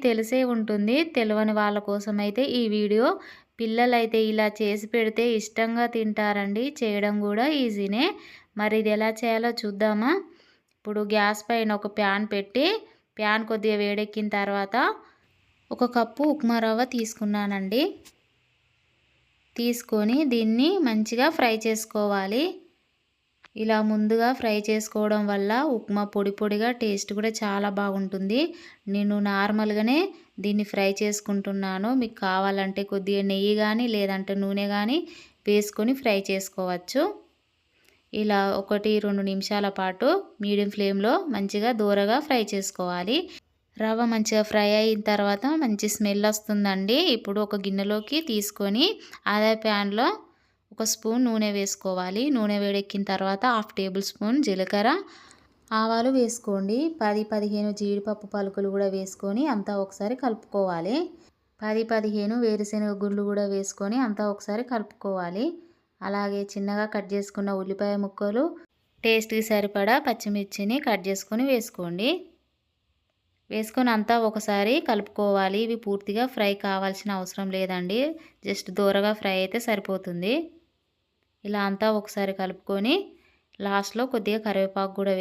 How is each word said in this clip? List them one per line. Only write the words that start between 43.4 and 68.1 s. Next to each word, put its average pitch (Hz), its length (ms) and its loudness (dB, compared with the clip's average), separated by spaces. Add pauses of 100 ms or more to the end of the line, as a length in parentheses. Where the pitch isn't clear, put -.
రవ్వ 220 300 0
మంచిగా 220 360 2
ఫ్రై 208 160 4 (140)
అయిన 220 320 2
తర్వాత 202 340 2 (180)
మంచి 214 320 0
స్మెల్ 202 360 2
వస్తుందండి. 202 640 0 (200)
ఇప్పుడు 202 280 -4
ఒక 208 220 -4
గిన్నెలోకి 208 520 -2 (120)
తీసుకొని 208 580 0 (460)
అదే 214 180 4 (140)
ప్యాన్లో 208 420 2 (640)
ఒక 220 200 -4
స్పూన్ 233 340 0
నూనె 214 300 0
వేసుకోవాలి. 190 640 -2 (140)
నూనె 208 260 2
వేడెక్కిన 202 480 -2
తర్వాత 196 320 0 (140)
హాఫ్ 214 200 -6
టేబుల్ 190 320 -2
స్పూన్ 240 380 0
జీలకర్ర, 202 480 2 (760)
ఆవాలు 226 480 2
వేసుకోండి. 208 600 0 (240)
పది 208 280 0
పదిహేను 208 480 -2
జీడిపప్పు 202 560 -4
పలుకులు 196 400 -2
కూడా 196 220 0
వేసుకొని 196 440 -4 (140)
అంతా 208 160 -4 (140)
ఒకసారి 208 300 -6 (100)
కలుపుకోవాలి. 196 720 -2 (600)
పది 220 240 -2 (100)
పదిహేను 214 500 0
వేరుశెనగ 208 480 0 (140)
గుళ్ళు 202 260 -2
కూడా 202 240 0
వేసుకొని 202 420 -4 (100)
అంతా 208 160 -2 (120)
ఒకసారి 214 280 -6 (100)
కలుపుకోవాలి. 196 720 -4 (600)
అలాగే 202 300 -2 (140)
చిన్నగా 202 400 -2
కట్ 196 220 -4
చేసుకున్న 202 360 -4 (100)
ఉల్లిపాయ 196 420 -2
ముక్కలు, 208 420 -2 (600)